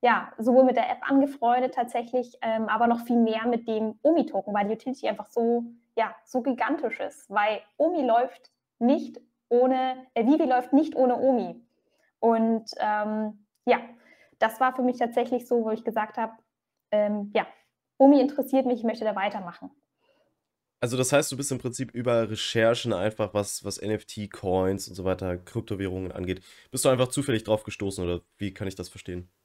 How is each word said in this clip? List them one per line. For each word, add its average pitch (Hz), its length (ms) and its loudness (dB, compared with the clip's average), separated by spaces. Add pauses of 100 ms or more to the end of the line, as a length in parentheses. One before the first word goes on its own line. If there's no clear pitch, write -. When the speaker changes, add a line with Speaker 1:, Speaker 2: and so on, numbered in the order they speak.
Speaker 1:
ja, 220 340 2
sowohl 247 280 6
mit 247 120 4
der 226 140 0
App - 80 -4 (100)
angefreundet 262 640 2
tatsächlich, 240 720 -4
ähm, 220 260 -2
aber 220 180 2
noch 233 140 2
viel 240 160 0
mehr 226 300 2
mit 233 200 -2
dem 220 360 -4
Omi-Token, 277 500 0
weil 202 140 0
die 214 80 -2
Utility 240 340 -8
einfach 208 220 -8
so, 233 320 0 (340)
ja, 220 180 -2 (120)
so 254 160 -4
gigantisch 247 580 -4
ist. - 300 -10
Weil 208 300 0 (180)
Omi 330 240 2
läuft 247 480 0 (280)
nicht - 440 0 (260)
ohne, 254 460 2 (180)
äh, 226 140 0
Vivi 311 180 4
läuft 254 300 0
nicht 302 200 4
ohne 247 220 2
Omi. 220 480 0 (560)
Und, 226 580 2
ähm, 214 680 -4 (180)
ja, 247 140 4 (640)
das 202 200 0
war 254 160 2
für 269 60 -2
mich 247 160 0
tatsächlich 240 500 -2
so, 240 160 2
wo 220 60 -2
ich 220 120 -4
gesagt 214 360 -4
habe, 226 140 -4 (580)
ähm, 208 440 0
ja, 208 120 0 (500)
Omi 277 240 8
interessiert 262 460 0
mich, 247 140 0
ich 220 40 -12
möchte 220 200 -4
da 214 120 -2
weitermachen. 190 540 -6 (1080)
Speaker 2:
Also 123 160 -2
das 127 160 0
heißt, 147 200 2
du 131 40 -10
bist 139 140 -6
im 131 80 -4
Prinzip 120 320 -8
über 117 400 0
Recherchen 117 640 0
einfach, 104 420 -2
was, 101 300 -4
was 101 140 -8
N-F-T-Coins 98 1080 -2
und - 80 -16
so 92 100 -10
weiter, 92 320 -2
Kryptowährungen 92 760 -6
angeht, 90 280 -6 (300)
bist 127 140 -4
du 143 40 6
einfach 127 200 2
zufällig 113 340 -2
drauf 110 220 0
gestoßen 95 400 -6
oder 87 160 -2 (160)
wie 98 180 -8
kann 101 140 -8
ich 92 80 -12
das 90 120 -10
verstehen? 90 400 -14 (160)